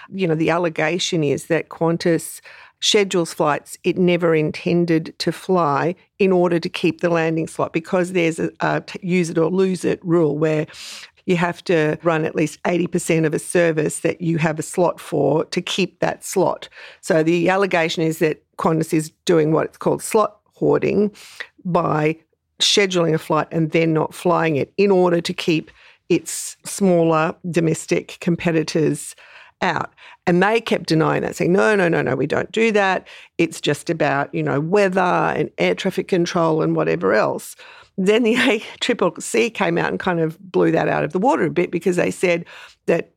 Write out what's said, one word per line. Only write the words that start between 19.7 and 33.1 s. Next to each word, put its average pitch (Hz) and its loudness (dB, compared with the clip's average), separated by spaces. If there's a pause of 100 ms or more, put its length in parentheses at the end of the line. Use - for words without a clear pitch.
called 147 -2
slot - 0 (160)
hoarding 156 2 (540)
by 160 0 (460)
scheduling 185 2
a 160 2
flight 156 -2
and 165 0
then 165 2
not 156 0
flying 165 0
it - -4
in 202 4
order 180 4
to 175 -4
keep - -2 (380)
its - -4
smaller 165 2 (160)
domestic - -2
competitors 160 -2 (460)
out. - -2 (340)
And 180 4
they 226 2
kept 208 -2
denying 151 2
that, - -6
saying, 170 0
"No, 214 4
no, 185 2
no, 160 0
no, 131 -2
we 139 -2
don't - -4
do 226 2
that. 190 0 (300)